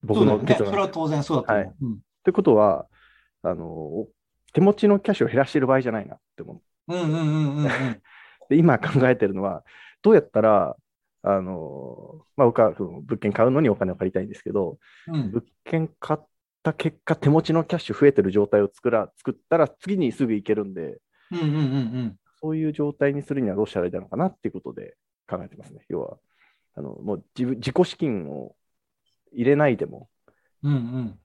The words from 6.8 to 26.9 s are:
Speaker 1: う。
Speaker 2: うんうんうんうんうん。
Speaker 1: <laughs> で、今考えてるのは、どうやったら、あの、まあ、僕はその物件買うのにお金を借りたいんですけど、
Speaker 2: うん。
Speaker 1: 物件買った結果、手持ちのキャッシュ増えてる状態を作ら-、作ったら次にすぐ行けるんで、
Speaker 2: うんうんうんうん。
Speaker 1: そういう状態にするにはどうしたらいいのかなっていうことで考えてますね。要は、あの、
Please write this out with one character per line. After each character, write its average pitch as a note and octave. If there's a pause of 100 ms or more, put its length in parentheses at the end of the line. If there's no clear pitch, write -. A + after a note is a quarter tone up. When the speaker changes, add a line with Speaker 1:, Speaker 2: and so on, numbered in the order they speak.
Speaker 1:
う。 E3+
Speaker 2:
う -
ん F3+
う E3
ん D#3
う D#3
ん D3+
う D3+
ん -
う C#3+
ん。 -
Speaker 1:
<laughs> B2+ (460)
で、 C#3+
今 D#3+
考 C3
え B2+
て G#2+
る G2
の F#2+
は、 F#2+ (380)
ど G#3+
う -
や E3
っ -
た -
ら、 G2+ (460)
あ G2
の、 D#2+ (120)
ま C#3+
あ、 -
僕 A#2
は G#2+
そ G2+
の E2
物 -
件 G#2
買 A2+
う B2+
の C3+
に D3+
お G#2
金 F#2
を F2+
借 F#2+
り -
た F#2
い -
ん -
で G2+
す -
け -
ど、 G2 (300)
Speaker 2:
う E3
ん。 A#2+
Speaker 1:
物 A#2 (200)
件 D#3+
買 -
っ D#3 (420)
た D#3+
結 -
果、 D#3+
手 -
持 D#3+
ち -
の D#3+
キ -
ャ E3+
ッ -
シ -
ュ -
増 D3
え C#3
て A#2
る F#2+
状 G2+
態 G#2
を G2
作 -
ら-、 A2
作 -
っ - (140)
た A3
ら D#3
次 G3
に C3
す C3
ぐ A2+
行 G2+
け -
る G#2+
ん G2
で、 E2 (320)
Speaker 2:
う F3
ん -
う E3
ん -
う D3+
ん D3
う D3+
ん。 B2+ (240)
Speaker 1:
そ D#3
う D#3
い D#3
う D3+
状 D3
態 C#3+
に C#3+
す -
る C#3
に A2
は F#2
ど G#2
う G#2+
し -
た G2
ら F2
い -
い -
の F#2
か F#2+
な D#3+
っ F#3+
て -
い -
う -
こ F#2+
と -
で - (320)
考 F#2
え -
て -
ま -
す -
ね。 -
要 D#2+
は、 - (580)
あ -
の、 C#2